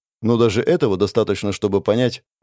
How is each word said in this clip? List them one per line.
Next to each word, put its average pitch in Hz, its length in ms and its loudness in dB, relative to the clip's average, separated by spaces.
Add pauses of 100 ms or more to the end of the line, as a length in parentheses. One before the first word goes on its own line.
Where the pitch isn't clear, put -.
(220)
Но 117 160 0
даже 113 240 2
этого 127 360 0
достаточно, 101 540 -2
чтобы 98 300 -2
понять, 120 420 -2 (200)